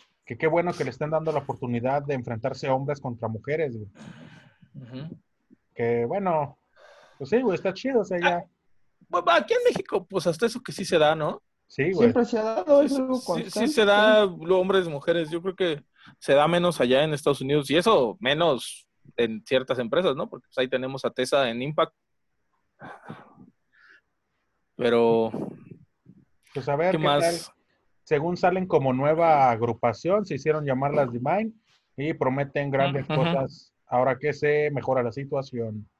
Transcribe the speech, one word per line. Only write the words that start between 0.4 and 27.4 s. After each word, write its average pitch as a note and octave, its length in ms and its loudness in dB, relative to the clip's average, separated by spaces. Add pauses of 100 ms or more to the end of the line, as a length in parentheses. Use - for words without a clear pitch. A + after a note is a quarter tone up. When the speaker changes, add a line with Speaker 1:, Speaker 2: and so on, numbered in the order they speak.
Speaker 1:
bueno E3+ 260 0
que D#3 100 -6
le C3 80 -8
estén D3+ 180 -6
dando D#3+ 220 -2
la D3 80 0
oportunidad B2+ 640 -4
de C#3+ 100 -4
enfrentarse B2+ 560 -6
hombres C#3 320 -2
contra A#2+ 260 -8
mujeres, C3+ 480 -6
güey. G#2 140 -14 (840)
Speaker 2:
Ujú. C3 420 -14 (560)
Speaker 1:
Que, A#2 320 -2
bueno, D#3 540 -2 (580)
pues C3+ 140 -12
sí, A#3+ 100 4
güey, G#3 140 0
está F#3 180 -2
chido, B3+ 280 -2
o F#3+ 40 -2
sea, F3+ 140 -4
ya. F3 180 2
Speaker 2:
Ah, - 80 -8 (640)
bueno, - 220 0
aquí E4 220 2
en B4 120 0
México, - 420 -2
pues, F#3+ 200 -4
hasta E3 180 0
eso A3+ 160 -4
que - 100 -10
sí F#3+ 140 -8
se F3+ 120 2
da, D3+ 180 4
¿no? D#3 260 -6 (260)
Speaker 1:
Sí, D3+ 240 -2
güey. F#3+ 40 -2 (160)
Speaker 3:
Siempre A#3+ 140 2
se A#3 120 -2
ha A3 60 -2
dado, C#4+ 400 4
es C4+ 100 0
Speaker 2:
Sí, C4+ 80 -2
Speaker 3:
algo C4 140 -2
Speaker 2:
sí, A#3+ 60 -4
sí - 60 -16 (160)
Speaker 3:
constante. A#3 280 -2
Speaker 2:
se G#3+ 140 2
da, G#3+ 400 6
lo, F3 340 0
hombres, F#3 280 2
mujeres. D#3+ 440 -2
Yo E3 100 -6
creo F#3 140 -6
que E3 280 -2 (360)
se - 140 0
da D3 140 6
menos F3 320 2
allá C3 240 4
en D#3 100 -2
Estados C#3 280 0
Unidos C#3 300 0
y C#3+ 60 2
eso D#3+ 440 4
menos D3 680 0 (300)
en A2+ 280 -2
ciertas B2+ 340 -2
empresas, C3+ 360 0
¿no? E3+ 140 -8
Porque, - 180 -18
pues, - 120 -20
ahí B2+ 100 -2
tenemos C3 340 -6
a A#2 80 -2
Tessa B2+ 380 0
en A#2 120 -6
Impact. D#3 320 -2 (2750)
Pero A#2 540 2 (1200)
Speaker 1:
Pues C3+ 120 -8
a C#3+ 80 0
ver E3+ 180 2
Speaker 2:
¿Qué E3 40 2
Speaker 1:
qué D#3 60 -2
Speaker 2:
más? D3 180 4 (240)